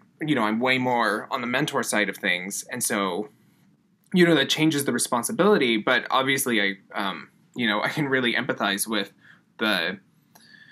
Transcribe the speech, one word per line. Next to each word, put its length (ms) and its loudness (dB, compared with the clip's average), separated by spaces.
you 140 0
know, 80 2
I'm 160 0
way 200 2
more 520 0
on 100 -2
the 60 -6
mentor 380 -2
side 240 0
of 80 -6
things. 560 -4
And 100 -6
so, 460 -2
you 140 6
know, 80 6
that 140 2
changes 380 2
the 60 0
responsibility, 840 2
but 340 0
obviously 500 0
I, 120 0
um, 340 -6
you 140 -2
know, 120 0
I 100 0
can 180 -2
really 260 0
empathize 540 -2
with 240 -2
the, 420 0